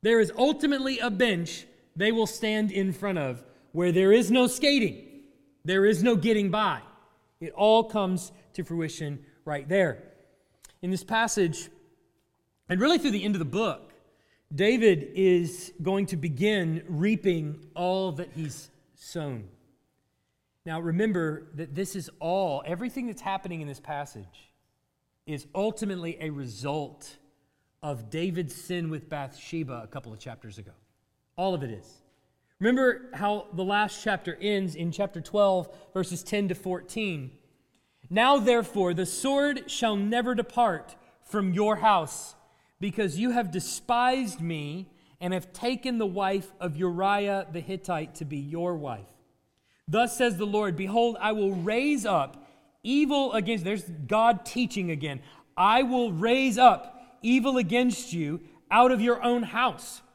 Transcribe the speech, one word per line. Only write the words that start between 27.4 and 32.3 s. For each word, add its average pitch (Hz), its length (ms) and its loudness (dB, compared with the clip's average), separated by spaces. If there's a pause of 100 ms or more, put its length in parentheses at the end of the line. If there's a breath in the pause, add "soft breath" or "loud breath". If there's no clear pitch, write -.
of 120 280 -8
David's 165 440 -6
sin 170 360 -6
with 156 180 -10
Bathsheba 139 720 -8
a 107 60 -16
couple 123 240 -14
of 110 80 -16
chapters 110 380 -16
ago. 101 140 -18 (640)
All 190 180 -2
of 143 100 -6
it 117 60 -8
is. - 320 -16 (580)